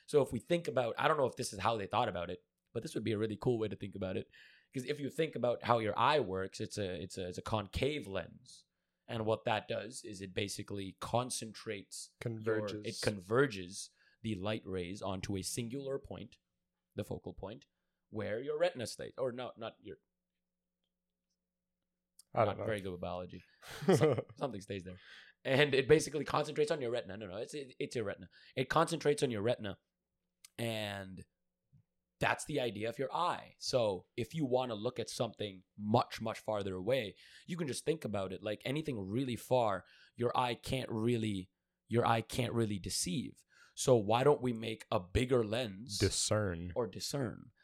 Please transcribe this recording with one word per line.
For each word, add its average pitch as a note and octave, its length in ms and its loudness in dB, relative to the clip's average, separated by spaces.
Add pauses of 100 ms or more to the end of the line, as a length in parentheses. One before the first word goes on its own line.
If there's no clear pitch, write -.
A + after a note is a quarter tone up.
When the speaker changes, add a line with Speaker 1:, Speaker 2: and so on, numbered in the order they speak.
Speaker 1:
So D3 160 4
if - 100 0
we B2 60 -2
think E3+ 300 0
about, B2 280 0
I C#3 120 4
don't D#3 80 4
know C#3 100 4
if A2+ 100 -2
this - 160 -4
is G#2+ 60 -8
how A2+ 180 4
they G2+ 100 -2
thought A2 220 2
about F2 220 -4
it, F2+ 140 -8 (280)
but A2+ 100 -4
this - 120 -10
would A2 100 -4
be G#2 80 2
a G#2 60 0
really G#2+ 220 -2
cool A#2+ 180 2
way G#2+ 100 0
to G2 80 -6
think G2 180 -10
about G2 220 -4
it. G2 120 -6 (440)
'Cause C3 140 -4
if C#3 120 -4
you C#3 100 -4
think D#3 280 -2
about A#2+ 260 0
how A#2 160 4
your G#2+ 180 0
eye C#3 240 4
works, F#2+ 400 -4
it's G#2+ 180 -6
a, F#2 240 -4
it's F#2 140 -10
a, F#2 120 -6
it's F2+ 100 -8
a - 40 -8
concave A2+ 640 -2
lens. - 560 -10 (420)
And A2+ 200 -2
what A2 180 2
that A2 240 2
does A2+ 360 -4
is G2 160 -10
it F#2+ 140 -10
basically G2+ 640 -4
concentrates A2+ 1120 -4 (140)
your, A#2+ 100 -2
Speaker 2:
Converges. G#2+ 500 -2
Speaker 1:
it G#2+ 200 -6
converges G2+ 840 0 (320)
the A2 120 -2
light G2+ 320 -4
rays F#2+ 360 -4
onto F#2+ 340 -4
a F#2+ 60 -2
singular C3+ 560 -4
point, - 380 -12 (600)
the G#2 80 -4
focal - 300 -8
point, G#2+ 320 -12 (440)
where G#2 300 -2
your D3 180 -4
retina D#3+ 280 2
stays. - 320 -8
Or C3 120 0
no, B2 260 -8
not A2 240 -8
your G2 180 -12 (2250)
Speaker 2:
I B2 60 2
don't A2 80 6
Speaker 1:
not G2+ 100 -2
Speaker 2:
know. G#2 60 -4
Speaker 1:
very G#2+ 160 -2
good F#2+ 120 -6
with F2 80 -8
biology. F2+ 440 -8 (220)
Speaker 2:
<laughs> - 280 4
Speaker 1:
Some-, C3 260 6 (180)
something A2+ 220 -4
stays G2 240 -6
there. F#2 140 -12 (460)
And C3+ 300 6
it B2+ 120 6
basically D3+ 380 6
concentrates D3 480 0
on C#3 80 0
your A#2+ 100 -2
retina. G2+ 260 -4
No, A2 100 -8
no, F2+ 100 -8
it's, B2 180 -6
it, C#3 240 -10
it's C#3+ 160 -4
your A2+ 120 -2
retina. - 220 -8 (280)
It C3 120 0
concentrates D#3 540 4
on C3+ 80 2
your G#2+ 120 0
retina. G#2+ 340 0 (840)
And G2+ 640 -4 (1000)
that's - 260 2
the C#3+ 140 0
idea A2 280 -2
of A#2 100 -6
your C3+ 160 -4
eye. E3 440 -2
So G#2 480 2 (100)
if - 180 -4
you D#3+ 120 0
wanna B2 280 2
look G#2+ 240 -4
at A2+ 120 -4
something G2+ 520 -4 (160)
much, G#2+ 440 2
much A2 160 -4
farther G2+ 360 -2
away, G2 420 0 (300)
you F3+ 100 -6
can E3 100 -2
just - 180 -6
think D#3+ 200 -2
about G2+ 280 -2
it. F#2 100 -10
Like, G#2 220 -4
anything C#3+ 340 -2 (120)
really B2 260 0
far, G#2+ 480 2 (320)
your A#2 200 2
eye B2 180 4
can't C3 340 -4
really, A2 640 0 (380)
your A2+ 180 4
eye A2+ 160 4
can't A#2 300 -2
really A2 260 0
deceive. A2+ 640 -4 (320)
So C3 220 6
why A2 280 4
don't C#3+ 160 8
we B2+ 120 0
make A2+ 380 -6
a A2 100 4
bigger A#2 440 4
lens? G#2+ 540 -4
Speaker 2:
Discern. F#2+ 760 2
Speaker 1:
Or B2 120 0
discern. G2+ 640 -6 (140)